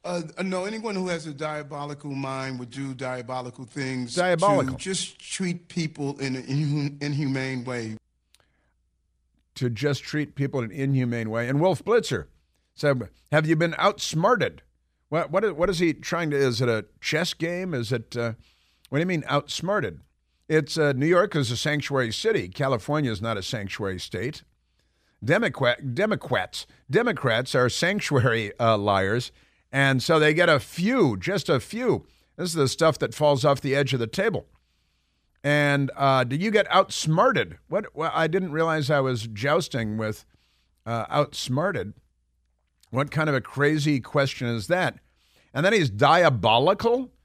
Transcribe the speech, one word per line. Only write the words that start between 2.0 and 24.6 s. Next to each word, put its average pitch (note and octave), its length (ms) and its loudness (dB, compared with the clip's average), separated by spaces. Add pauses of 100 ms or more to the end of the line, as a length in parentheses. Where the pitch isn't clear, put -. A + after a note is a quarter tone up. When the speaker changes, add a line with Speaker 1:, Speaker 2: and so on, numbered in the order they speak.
Speaker 1:
mind C3+ 480 -6
would B2 100 -12
do C3+ 240 -8
diabolical B2+ 720 -8
things C3 480 -6
Speaker 2:
Diabolical. F3+ 600 2
Speaker 1:
to B2+ 40 -8
just - 400 -6
treat - 500 -6
people D3 520 -4
in C3 160 -2
an B2+ 80 -8
inhu-, C#3+ 580 -2
inhumane C3+ 640 -2
way. A#2 340 -6 (1600)
Speaker 2:
To B2+ 120 -2
just C3 360 -2
treat - 320 -6
people C#3 240 -2
in A#2 60 -2
an G#2 60 -10
inhumane B2 600 -2
way. A#2 180 -2
And C#3 100 2
Wolf F3 240 2
Blitzer F3+ 440 0 (480)
said, C3+ 340 0 (220)
"Have D3+ 160 2
you E3 80 4
been E3 240 0
outsmarted?" F3 840 0 (480)
What, D#3 220 -2
what, F#3+ 260 0
what F3+ 140 2
is E3 80 -2
he E3+ 120 4
trying E3 380 -4
to, C#3+ 80 0
is B2+ 240 2
it B2 80 2
a A2 160 0 (160)
chess D#3+ 320 -2
game? F3 400 -4
Is A#2 180 -4
it, A#2 240 -6
uh, A#2 180 -2 (560)
what C#3 100 0
do - 20 2
you F3+ 60 0
mean E3 180 -2
outsmarted? C#3+ 760 -2 (460)
It's, D#3 300 0
uh, D3 160 4
New C3+ 140 0
York F3+ 280 4
is C3 140 0
a A#2+ 80 -2
sanctuary C#3 560 -2
city. F#3+ 340 0
California C3+ 640 -2
is G2+ 120 -6
not A2+ 140 -2
a F#2+ 40 -6
sanctuary G2 580 -6
state. A#2 440 -8 (800)